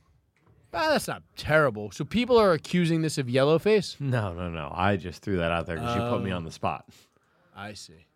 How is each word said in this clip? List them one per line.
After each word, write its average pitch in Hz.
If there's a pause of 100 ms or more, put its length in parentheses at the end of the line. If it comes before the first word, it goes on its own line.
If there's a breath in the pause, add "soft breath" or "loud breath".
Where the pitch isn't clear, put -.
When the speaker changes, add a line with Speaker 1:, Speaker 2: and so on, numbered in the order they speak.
(720)
Speaker 1:
Ah, 320
that's 262
not 127 (140)
terrible. 120
So -
people 233
are 202
accusing 165
this 156
of 131
yellow 135
face? 208
Speaker 2:
No, 123
no, 87
no. 78
I 95
just 87
threw 98
that 85
out 85
there 85
'cause 120
you 120
put 117
me 95
Speaker 1:
Oh. 90
Speaker 2:
on 85
the 78
spot. - (680)
Speaker 1:
I 101
see. 87